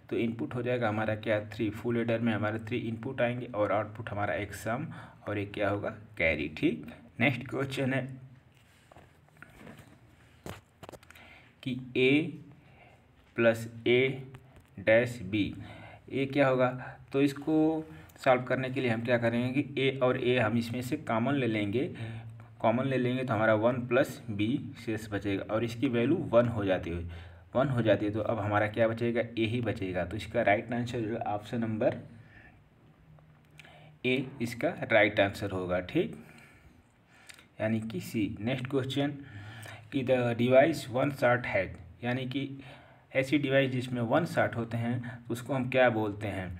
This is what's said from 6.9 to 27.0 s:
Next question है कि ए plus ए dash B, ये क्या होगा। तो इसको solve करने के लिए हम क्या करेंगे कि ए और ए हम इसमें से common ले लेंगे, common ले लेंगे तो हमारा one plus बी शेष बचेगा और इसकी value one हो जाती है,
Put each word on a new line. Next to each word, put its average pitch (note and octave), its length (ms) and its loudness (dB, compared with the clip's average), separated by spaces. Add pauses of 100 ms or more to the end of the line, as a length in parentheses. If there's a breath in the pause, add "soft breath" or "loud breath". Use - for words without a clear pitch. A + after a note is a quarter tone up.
Next A#2+ 300 0
question C3+ 440 -2
है C3 140 -2 (3500 loud breath)
कि B2+ 140 -4 (200)
ए C#3+ 420 4 (1000 soft breath)
plus A2+ 300 4 (200)
ए C3 360 4 (560)
dash A2+ 440 4
B, F#2+ 300 0 (560 loud breath)
ये C3+ 160 -2
क्या C#3 220 2
होगा। B2+ 220 4 (420 loud breath)
तो C#3 100 2
इसको D#3 640 2 (400 loud breath)
solve B2+ 200 4
करने C3 260 -2
के C3 120 -2
लिए B2 100 2
हम A2+ 140 0
क्या B2 120 4
करेंगे A#2+ 440 0
कि - 200 -4
ए C3+ 220 0
और B2+ 160 4
ए B2 200 2
हम A2+ 180 2
इसमें A#2 240 -2
से D3 180 -4
common A#2 340 0
ले C3 140 2
लेंगे, A2 420 0 (720 loud breath)
common A#2+ 240 4
ले C3 120 0
लेंगे B2 260 0
तो B2 100 -2
हमारा A2 220 4
one A#2+ 200 2 (120)
plus C3 420 2
बी G#2 180 0 (380)
शेष G#2+ 260 -4
बचेगा G2 320 -2 (100)
और A2 100 0
इसकी A#2+ 260 -2
value A#2+ 260 2 (160)
one A#2+ 160 8
हो G#2 180 -2
जाती F2+ 240 0
है, F2 140 -4 (520 loud breath)